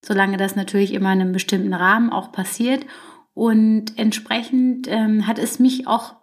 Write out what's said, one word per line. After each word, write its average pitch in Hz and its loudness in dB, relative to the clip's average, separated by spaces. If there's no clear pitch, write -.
solange 196 0
das 196 -2
natürlich 202 0
immer 190 0
in 190 2
einem 185 0
bestimmten 190 -2
Rahmen 196 2
auch - -6
passiert. 240 -2
Und 220 2
entsprechend, 240 -2
ähm, 214 0
hat 220 -2
es - -4
mich 254 2
auch - -4